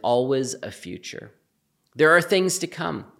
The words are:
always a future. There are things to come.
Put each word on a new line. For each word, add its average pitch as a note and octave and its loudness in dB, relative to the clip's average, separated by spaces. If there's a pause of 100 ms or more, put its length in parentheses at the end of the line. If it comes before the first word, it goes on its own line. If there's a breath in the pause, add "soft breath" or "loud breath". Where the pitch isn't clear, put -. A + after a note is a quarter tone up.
always B2+ 0
a G2+ -10
future. - -16 (640)
There D#3 6
are E3+ 6
things F#3 2
to E3+ -6
come. E3 -8 (160)